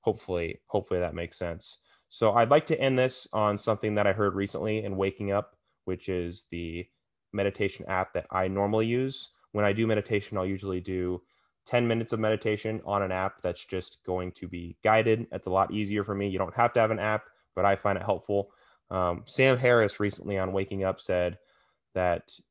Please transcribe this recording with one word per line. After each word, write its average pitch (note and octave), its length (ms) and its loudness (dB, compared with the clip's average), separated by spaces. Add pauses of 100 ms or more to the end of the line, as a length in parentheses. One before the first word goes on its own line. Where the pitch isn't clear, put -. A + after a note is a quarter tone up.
Hopefully, F2+ 640 -2
hopefully F#2+ 340 -2
that E2 140 -2
makes E2+ 240 -8
sense. E2+ 400 -8 (320)
So A2 220 4
I'd A#2 180 6
like D#3 160 6
to D#3+ 120 0
end C3 200 2
this B2+ 340 0
on G#2 240 2
something G#2+ 380 -2
that G2+ 120 4
I G2 60 4
heard G2+ 220 2
recently G#2 500 -2
in G2 140 -6
waking G2 340 -2
up, G#2 240 -2 (300)
which F#2 240 -6
is F2+ 400 -4
the E2+ 360 -8 (460)
meditation G2+ 560 -2
app F#2 240 -2
that F2 180 -4
I F#2+ 160 0
normally G2+ 400 0
use. C3 440 -4 (220)
When G#2 120 2
I G2+ 80 4
do A2 140 2
meditation, G#2+ 500 0
I'll F#2 80 -2
usually F#2+ 360 -4
do F2+ 420 -4 (420)
ten A#2+ 240 0
minutes A2+ 240 -2
of A2 80 -4
meditation A2 640 -2
on G2+ 180 -2
an F#2 80 -2
app F#2 300 -4
that's F2+ 240 -6
just - 400 -10
going F2+ 280 -4
to - 140 -14
be F2 380 -12
guided. A2 480 4
It's - 140 -8
a F#2 40 -6
lot F#2+ 220 2
easier G#2 320 -2
for G2+ 100 -4
me. G2+ 140 -2
You F#2 100 -4
don't F2+ 160 -4
have A#2+ 200 2
to A#2+ 60 4
have A2 100 4
an A2 80 -2
app, G#2+ 260 -2 (300)
but F#2 100 0
I G2 100 6
find G2 220 0
it F2+ 80 -4
helpful. G2+ 480 0 (380)
Um, F2+ 340 0
Sam C3 320 4
Harris A#2+ 420 4
recently G2+ 380 -2
on F#2 160 -2
Waking G2 320 -2
Up F#2+ 160 -2
said F2+ 380 0 (560)
that F2+ 440 -2 (120)